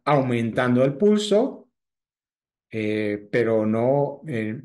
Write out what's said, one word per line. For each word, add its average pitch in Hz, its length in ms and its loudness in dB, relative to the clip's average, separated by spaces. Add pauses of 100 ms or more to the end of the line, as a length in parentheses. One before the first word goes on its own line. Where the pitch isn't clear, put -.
aumentando 123 800 0
el 143 120 -2
pulso, 208 680 0 (1080)
eh, 107 580 -4
pero 113 340 2
no, 131 640 0
eh, 110 380 -6